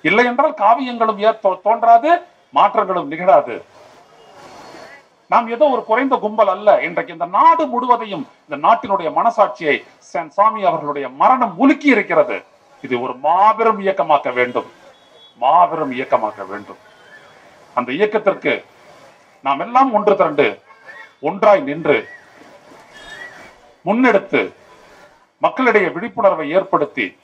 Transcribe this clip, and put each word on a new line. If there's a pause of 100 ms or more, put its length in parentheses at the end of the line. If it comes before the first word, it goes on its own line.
இல்லை
என்றால்
காவியங்களும்
ஏ-,
தோ-,
தோன்றாது, (280)
மாற்றங்களும்
நிகழாது. (1600)
நாம்
ஏதோ
ஒரு
குறைந்த
கும்பல்
அல்ல.
இன்றைக்கு
இந்த
நாடு
முழுவதையும், (220)
இந்த
நாட்டினுடைய
மனசாட்சியை (120)
சென்
சாமி
அவர்களுடைய
மரணம்
உலுக்கி
இருக்கிறது. (380)
இது
ஒரு
மாபெரும்
இயக்கமாக்க
வேண்டும், (680)
மாபெரும்
இயக்கமாக்க
வேண்டும். (960)
அந்த
இயக்கத்திற்கு (720)
நாம்
எல்லாம்
ஒன்று
திரண்டு, (600)
ஒன்றாய்
நின்று, (1800)
முன்னெடுத்து, (840)
மக்களிடையே
விழிப்புணர்வை
ஏற்படுத்தி